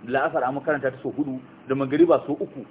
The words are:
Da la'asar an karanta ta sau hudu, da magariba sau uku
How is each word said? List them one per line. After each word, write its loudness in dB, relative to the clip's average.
Da -8
la'asar 0
an -2
karanta -2
ta -14
sau -6
hudu, -4
da 0
magariba 4
sau -4
uku -8